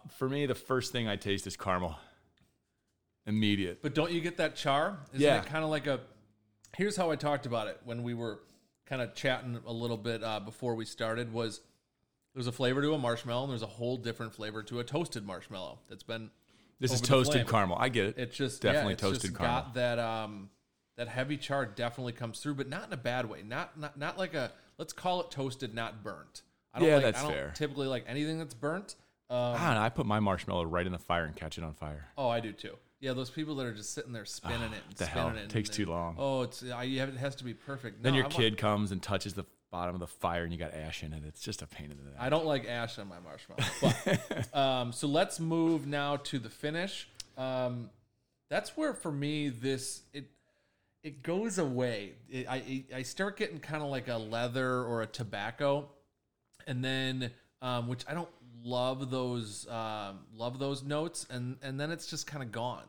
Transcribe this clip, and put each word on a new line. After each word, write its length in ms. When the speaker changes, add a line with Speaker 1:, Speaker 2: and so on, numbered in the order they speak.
Speaker 1:
For 120
me, 180
the 80
first 380
thing 160
I 80
taste 300
is 100
caramel. 400
Immediate. 560
Speaker 2:
But 120
don't 160
you 100
get 180
that 180
char? 420
Isn't 80
Speaker 1:
Yeah. 220
Speaker 2:
it 40
kinda 200
like 200
a, 140
here's 200
how 140
I 60
talked 300
about 220
it 160
when 180
we 120
were 260
kinda 260
chatting 520
a 60
little 240
bit, 280
uh, 160
before 340
we 100
started, 480
was 280
there's 140
a 40
flavor 300
to 120
a 40
marshmallow 460
and 60
there's 120
a 40
whole 300
different 380
flavor 300
to 160
a 40
toasted 400
marshmallow 540
that's 140
been 280
Speaker 1:
This 120
is 60
Speaker 2:
over 40
the 60
Speaker 1:
toasted 240
Speaker 2:
flame. 40
Speaker 1:
caramel. 320
I 120
get 160
it. 120
Speaker 2:
It's 180
just, 260
Speaker 1:
Definitely 280
Speaker 2:
yeah, 40
it's 80
Speaker 1:
toasted 280
Speaker 2:
just 80
Speaker 1:
caramel. 240
Speaker 2:
got 120
that, 260
um, 500
that 120
heavy 280
char 280
definitely 500
comes 260
through, 140
but 140
not 200
in 40
a 60
bad 300
way. 140
Not, 360
not, 200
not 200
like 160
a, 160
let's 140
call 280
it 100
toasted, 440
not 280
burnt. 400
I 60
don't 80
Speaker 1:
Yeah, 80
Speaker 2:
like, 80
Speaker 1:
that's 160
Speaker 2:
I 20
don't 100
Speaker 1:
fair. 220
Speaker 2:
typically 320
like 220
anything 300
that's 160
burnt. 420
Um, 60
Speaker 1:
I 120
don't 100
know. 60
I 80
put 160
my 140
marshmallow 440
right 200
in 80
the 60
fire 260
and 120
catch 200
it 80
on 100
fire. 340
Speaker 2:
Oh, 100
I 120
do 120
too. 240
Yeah, 140
those 160
people 260
that 100
are 80
just 200
sitting 180
there 120
spinning 360
Speaker 1:
Oh, 60
Speaker 2:
it 100
and 100
Speaker 1:
the 100
Speaker 2:
spinning 220
Speaker 1:
hell? 80
Speaker 2:
it 60
and 80
Speaker 1:
Takes 200
too 160
Speaker 2:
then, 80
Speaker 1:
long. 240
Speaker 2:
oh, 240
it's, 280
I, 140
you 160
have, 80
it 80
has 200
to 80
be 100
perfect. 480
Speaker 1:
Then 100
Speaker 2:
No, 60
Speaker 1:
your 80
Speaker 2:
I'm 40
Speaker 1:
kid 220
Speaker 2:
a 40
Speaker 1:
comes 360
and 100
touches 320
the 100
bottom 220
of 60
the 60
fire 380
and 80
you 60
got 160
ash 280
in 120
it. 120
It's 140
just 220
a 40
pain 240
in 60
the 80
neck. 140
Speaker 2:
I 100
don't 160
like 240
ash 300
on 100
my 120
marshmallow. 440
But, 20
Speaker 1:
<laughs> 20
Speaker 2:
um, 360
so 160
let's 320
move 460
now 300
to 220
the 120
finish. 580
Um, 520
that's 260
where 180
for 160
me 380
this, 540
it, 140
it 220
goes 340
away. 540
It, 180
I, 80
I, 280
I 40
start 340
getting 220
kinda 280
like 220
a 100
leather 680
or 180
a 40
tobacco, 840
and 160
then, 480
um, 260
which 180
I 80
don't 140
love 460
those, 580
um, 520
love 240
those 240
notes, 460
and, 320
and 180
then 100
it's 160
just 240
kinda 160
gone. 420